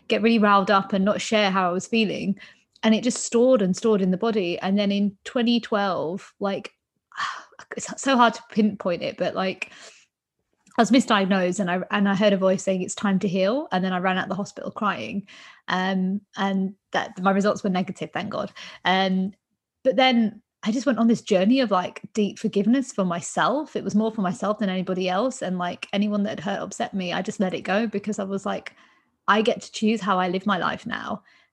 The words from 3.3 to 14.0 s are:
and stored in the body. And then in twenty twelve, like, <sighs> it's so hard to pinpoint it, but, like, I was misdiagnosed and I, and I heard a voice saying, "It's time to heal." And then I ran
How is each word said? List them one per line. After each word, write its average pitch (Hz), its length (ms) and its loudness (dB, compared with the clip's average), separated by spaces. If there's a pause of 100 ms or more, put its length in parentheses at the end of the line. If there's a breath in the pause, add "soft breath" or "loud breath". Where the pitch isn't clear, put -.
and 185 160 2
stored 220 240 2
in 190 100 2
the 185 60 2
body. 196 440 -2
And 196 180 0
then 202 120 2
in 202 340 0
twenty 240 360 0
twelve, 190 800 -4
like, 196 320 -4 (440)
<sighs> - 600 -12
it's - 240 -10
so 269 160 2
hard 240 180 6
to - 160 -14
pinpoint 196 520 0
it, - 160 -6
but, 175 160 -2
like, 190 360 -4 (1080 loud breath)
I 240 40 6
was 202 80 2
misdiagnosed 196 680 2
and 180 100 -2
I, 180 100 -2 (100)
and 202 180 2
I 196 60 2
heard 202 180 4
a 196 60 2
voice 190 240 2
saying, 190 200 0
"It's 180 120 -8
time 190 240 0
to 196 100 0
heal." 196 440 0
And 185 120 0
then 185 80 -2
I 185 60 -2
ran 185 180 0